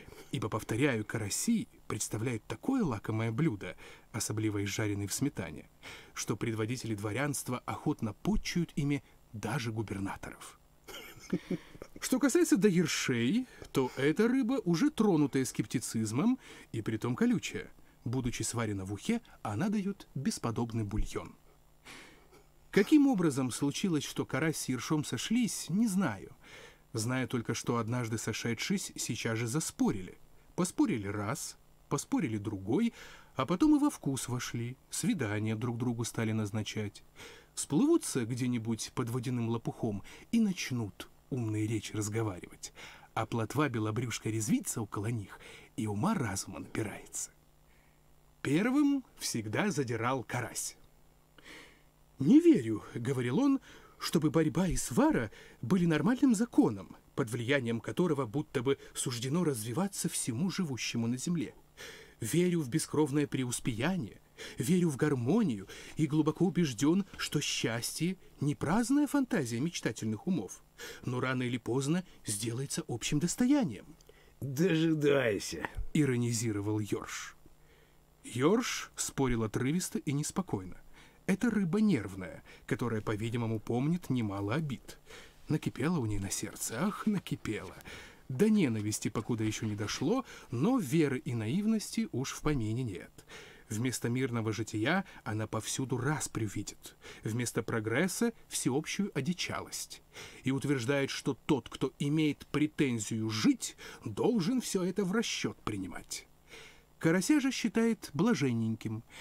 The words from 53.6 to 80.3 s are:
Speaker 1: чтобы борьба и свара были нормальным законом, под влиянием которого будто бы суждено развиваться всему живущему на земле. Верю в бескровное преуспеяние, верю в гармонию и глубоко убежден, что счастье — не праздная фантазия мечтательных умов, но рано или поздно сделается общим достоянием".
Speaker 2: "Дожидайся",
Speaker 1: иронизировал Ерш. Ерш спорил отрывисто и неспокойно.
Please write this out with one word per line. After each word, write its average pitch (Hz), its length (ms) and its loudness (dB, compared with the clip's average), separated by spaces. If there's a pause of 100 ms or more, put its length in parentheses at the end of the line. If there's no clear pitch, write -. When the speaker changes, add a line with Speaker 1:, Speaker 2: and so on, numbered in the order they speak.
Speaker 1:
чтобы 156 320 2
борьба 165 380 2
и - 80 0
свара 170 540 2 (320)
были 175 240 4
нормальным 208 480 6
законом, 180 600 2 (180)
под 127 160 0
влиянием 120 500 2
которого 139 460 0
будто 131 360 -2
бы 135 160 2 (160)
суждено 131 480 -2
развиваться 139 640 -2
всему 139 420 -2
живущему 123 560 -2
на 120 100 0
земле. 139 380 -2 (640)
Верю 170 400 2
в 139 80 -2
бескровное 147 580 2
преуспеяние, 127 920 -2 (380)
верю 175 320 4
в 135 60 -4
гармонию 139 720 2 (300)
и 160 100 4
глубоко 151 380 4
убежден, 165 600 4 (120)
что - 240 -2
счастье — 143 760 -2 (240)
не 143 140 2
праздная 247 520 2
фантазия 156 540 0
мечтательных 113 680 -2
умов, 160 360 -2 (420)
но 123 160 -2
рано 127 220 0
или 123 160 -2
поздно 139 460 0 (200)
сделается 117 640 -4
общим 120 320 -2
достоянием". 190 760 2 (440)
Speaker 2:
"Дожидайся", 143 1300 2 (260)
Speaker 1:
иронизировал 117 840 2
Ерш. - 580 -6 (880)
Ерш - 720 2
спорил 123 480 0
отрывисто 131 540 0
и 156 140 -2
неспокойно. 123 640 -4 (500)